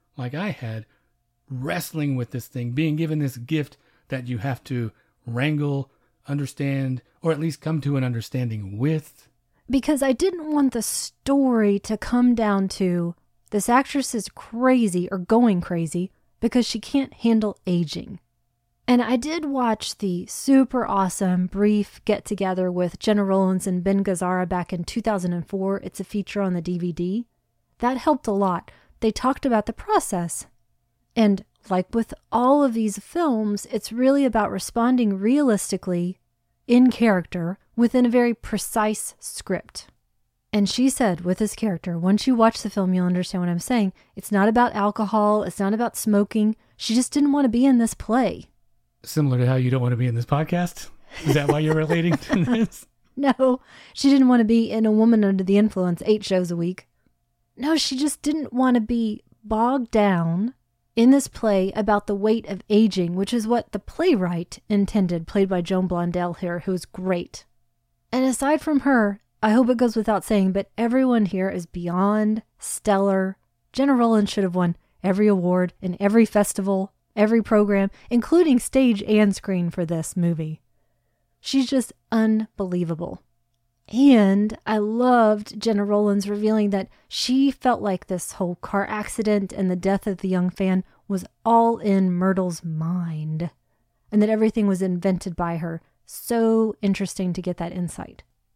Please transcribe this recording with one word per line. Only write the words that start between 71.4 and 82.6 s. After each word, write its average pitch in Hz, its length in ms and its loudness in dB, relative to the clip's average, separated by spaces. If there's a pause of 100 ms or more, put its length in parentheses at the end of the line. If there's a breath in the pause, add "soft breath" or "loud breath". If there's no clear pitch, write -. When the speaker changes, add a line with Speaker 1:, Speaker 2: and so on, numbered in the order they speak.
Speaker 2:
is 175 160 -6
beyond 202 800 0 (160)
stellar. 196 800 0 (360)
Gena 269 220 2
Rowlands 226 360 2
should 202 120 0
have 175 100 -2
won 175 220 0 (260)
every 190 260 2
award 180 540 2
in 185 180 -6
every 214 260 4
festival, 196 640 -2 (240)
every 220 260 4
program, 202 480 2 (200 soft breath)
including 269 500 4
stage 240 440 2
and 214 320 4
screen 180 340 -2
for 175 160 -4
this 160 320 -6
movie. 160 440 -2 (800)
She's 262 300 0
just 262 240 -2 (180)
unbelievable. 185 1080 -2 (640)